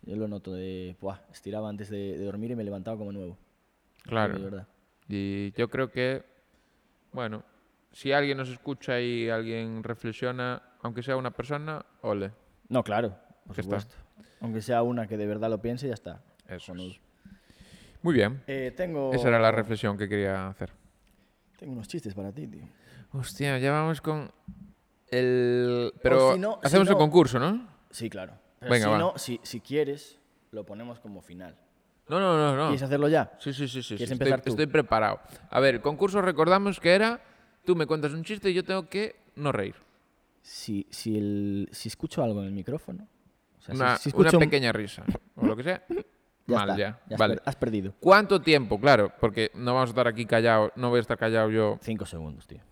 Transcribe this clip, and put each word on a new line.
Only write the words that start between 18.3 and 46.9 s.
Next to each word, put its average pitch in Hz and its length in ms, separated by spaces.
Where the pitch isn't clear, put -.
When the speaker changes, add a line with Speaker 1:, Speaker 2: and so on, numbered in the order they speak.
Speaker 1:
Eh, 131 280
tengo 147 380
Speaker 2:
Esa 123 140
era 117 120
la 113 120
reflexión 110 440
que 101 140
quería 95 380
hacer. 95 240
Speaker 1:
Tengo 139 140
unos 113 140
chistes 107 280
para 98 160
ti, 147 160
tío. - 160
Speaker 2:
Hostia, 135 480
ya 135 120
vamos 156 300
con 156 300
el, 123 840
Speaker 1:
O - 60
Speaker 2:
pero 131 320
Speaker 1:
si 185 60
no, 208 220
si 139 60
Speaker 2:
hacemos 180 200
el 202 60
Speaker 1:
no 196 60
Speaker 2:
concurso, 151 400
¿no? 214 280
Speaker 1:
Sí, 113 200
claro. 95 240
Pero 123 120
Speaker 2:
Venga, 117 140
Speaker 1:
si 107 60
Speaker 2:
va. 107 60
Speaker 1:
no, 175 200
si, 123 260
si - 180
quieres, 143 580
lo 107 140
ponemos 117 340
como 98 220
final. 90 340
Speaker 2:
No, 165 120
no, 180 180
no, 147 180
no. 139 120
Speaker 1:
¿Quieres 139 160
hacerlo 143 240
ya? 151 320
Speaker 2:
Sí, 143 140
sí, 135 140
sí, 127 140
sí, - 140
Speaker 1:
¿Quieres 117 140
Speaker 2:
sí. 131 40
Speaker 1:
empezar 135 260
Speaker 2:
Estoy, 139 160
Speaker 1:
tú? 139 60
Speaker 2:
estoy 156 100
preparado. 110 480
A - 100
ver, 131 160
el 117 60
concurso 190 400
recordamos 185 580
que 170 140
era, 220 280
tú 180 100
me 160 100
cuentas 151 280
un 160 100
chiste 202 260
y 185 40
yo 175 100
tengo 190 260
que 208 260
no 143 160
reír. 104 240
Speaker 1:
Si, - 480
si 110 280
el, 101 540
si - 180
escucho - 340
algo 104 180
en 98 60
el 98 60
micrófono, 160 540
o - 20
sea, - 140
si, 131 60
Speaker 2:
Una, 123 160
Speaker 1:
si - 120
escucho 160 200
Speaker 2:
una 175 100
Speaker 1:
un 156 100
Speaker 2:
pequeña 131 220
risa, 104 320
o 113 100
lo 110 100
que - 80
sea. - 240
Speaker 1:
<laughs> 339 60
Ya - 100
Speaker 2:
Mal, 101 140
Speaker 1:
está, 92 80
Speaker 2:
ya. 104 280